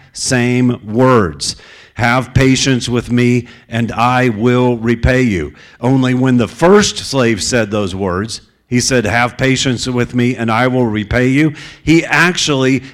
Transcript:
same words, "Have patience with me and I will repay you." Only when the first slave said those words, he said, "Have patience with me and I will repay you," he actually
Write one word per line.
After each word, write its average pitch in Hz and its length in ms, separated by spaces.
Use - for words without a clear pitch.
same 123 680
words, 107 760
"Have 123 360
patience 131 560
with 117 240
me 123 340
and 113 240
I 123 380
will 123 480
repay 120 460
you." 82 280
Only 127 360
when 127 240
the 110 100
first 202 480
slave 117 460
said 113 280
those 101 240
words, 95 460
he 123 120
said, 120 240
"Have 117 340
patience 131 480
with 123 280
me 123 200
and 117 160
I 117 160
will 127 200
repay 110 420
you," 147 240
he 156 220
actually 135 800